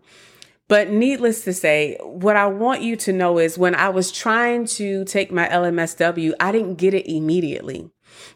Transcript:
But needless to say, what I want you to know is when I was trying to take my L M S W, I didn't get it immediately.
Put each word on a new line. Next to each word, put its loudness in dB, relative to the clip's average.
But 4
needless 0
to -2
say, 2
what 0
I 4
want 0
you -2
to -4
know 2
is 2
when 2
I 2
was -2
trying 0
to -4
take -2
my 0
L 2
M 0
S -4
W, 0
I 0
didn't 0
get 2
it -2
immediately. -2